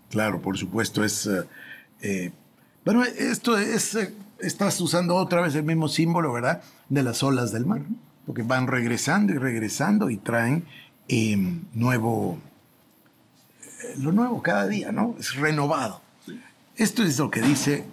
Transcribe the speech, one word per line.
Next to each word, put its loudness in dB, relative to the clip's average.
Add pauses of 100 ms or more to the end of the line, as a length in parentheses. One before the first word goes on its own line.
(120)
claro, 0
por -4
supuesto. -2
Es, -2
eh, 0 (580)
eh, -4 (540)
bueno, 4
esto 0
es, 0
eh, -2 (260)
estás -2
usando 2
otra 2
vez 2
el 0
mismo 2
símbolo, 2
¿verdad? 0 (260)
De 2
las 0
olas 2
del -2
mar, 0
¿no? -6 (300)
Porque -6
van 0
regresando 2
y 0
regresando 0
y -2
traen, 0 (440)
eh, 2 (360)
nuevo, 0 (1200)
eh, -16
lo 0
nuevo 2
cada 2
día, -4
¿no? 0
Es -6
renovado. 0 (720)
Esto 2
es 2
lo 2
que -2
dice 2